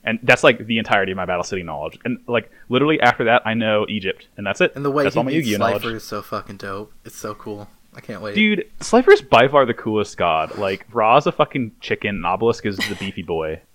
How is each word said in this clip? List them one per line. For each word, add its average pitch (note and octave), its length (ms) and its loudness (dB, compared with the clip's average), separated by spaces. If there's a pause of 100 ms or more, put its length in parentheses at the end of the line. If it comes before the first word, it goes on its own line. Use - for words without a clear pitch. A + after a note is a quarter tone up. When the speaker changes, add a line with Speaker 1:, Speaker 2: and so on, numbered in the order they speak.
Speaker 1:
And A2+ 200 -2
that's, B2 200 4
like, A#2+ 240 4
the A2+ 120 0
entirety G2 340 0
of F#2+ 40 -4
my F#2 100 -4
Battle F2+ 180 -2
City F#2+ 180 -6
knowledge. D#2+ 420 -10
And, B2 220 -6
like, A#2+ 240 -2 (200)
literally C#3+ 300 2
after B2 240 4
that, A#2 200 4
I A2+ 100 -2
know G#2+ 340 0
Egypt, G2 480 -6
and G2+ 100 -8
that's G2 160 -4
it. E3 120 0
Speaker 2:
And C#3 100 -10
the C#3+ 60 0
way C#3+ 120 0
Speaker 1:
That's C3+ 120 0
Speaker 2:
he - 40 2
Speaker 1:
all A#2+ 60 0
my C3+ 80 -2
Speaker 2:
beats D3+ 160 0
Speaker 1:
Yu-Gi-Oh! G#2 100 0
Speaker 2:
Slifer G#2 280 0
Speaker 1:
knowledge. A2+ 100 -6
Speaker 2:
is G#2 80 -12
so G#2 180 -10
fucking G#2 340 -10
dope. G2+ 360 -12 (120)
It's A#2 120 -20
so G#2+ 180 -10
cool. G#2 340 -14 (260)
I - 60 -18
can't G2 220 -14
wait. G#2 120 -8
Speaker 1:
Dude, G#3+ 320 2 (140)
Slifer's F#4+ 400 6
by A#2+ 280 6
far C3+ 180 4
the A2+ 80 -2
coolest G#2+ 420 -4
god. D#2+ 400 -2
Like, G2 360 -6
Ra's A#2 340 4
a F3 60 0
fucking C3+ 480 -2
chicken, G#2 360 -4
and F2 100 -8
Obelisk A2 380 0
is G2+ 120 -4
the G2 180 -4
beefy F#2+ 280 -8
boy. D#2+ 380 -4 (140)